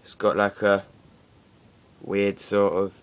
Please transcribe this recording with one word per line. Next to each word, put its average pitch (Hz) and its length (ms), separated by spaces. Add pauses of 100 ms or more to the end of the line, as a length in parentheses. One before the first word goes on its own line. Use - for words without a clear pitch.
It's - 140
got, 104 220
like, 101 240
a 101 240 (1160)
weird 101 380
sort 101 320
of, 92 320